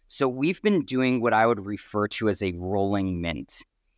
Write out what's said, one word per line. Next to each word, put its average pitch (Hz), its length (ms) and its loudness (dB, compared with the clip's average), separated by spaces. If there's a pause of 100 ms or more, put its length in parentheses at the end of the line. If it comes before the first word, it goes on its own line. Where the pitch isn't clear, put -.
so 139 200 0
we've 135 340 -2
been 202 220 2
doing 127 360 2
what 113 120 2
I 110 140 6
would 107 180 0
refer 104 440 -2
to - 200 -2
as 101 140 0
a 92 140 0
rolling 95 640 -2
mint, 82 420 -6 (360)